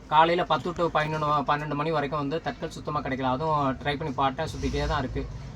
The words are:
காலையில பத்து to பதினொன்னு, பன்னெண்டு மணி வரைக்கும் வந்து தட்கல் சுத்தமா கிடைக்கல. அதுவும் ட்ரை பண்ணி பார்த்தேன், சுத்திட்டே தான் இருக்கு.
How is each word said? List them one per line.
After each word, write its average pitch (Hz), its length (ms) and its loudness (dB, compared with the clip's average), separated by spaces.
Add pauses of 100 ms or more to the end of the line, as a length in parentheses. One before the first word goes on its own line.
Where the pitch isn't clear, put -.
காலையில 170 380 6
பத்து 160 240 0
to 165 240 0
பதினொன்னு, 151 540 2
பன்னெண்டு 147 260 0
மணி 151 180 0
வரைக்கும் 147 280 0
வந்து 143 240 -2
தட்கல் 156 260 -6
சுத்தமா 147 320 -4
கிடைக்கல. 131 200 -4
அதுவும் 135 520 2
ட்ரை 143 240 -2
பண்ணி 147 160 -4
பார்த்தேன், 139 340 0
சுத்திட்டே 135 400 -2
தான் 151 120 0
இருக்கு. 131 280 -4 (280)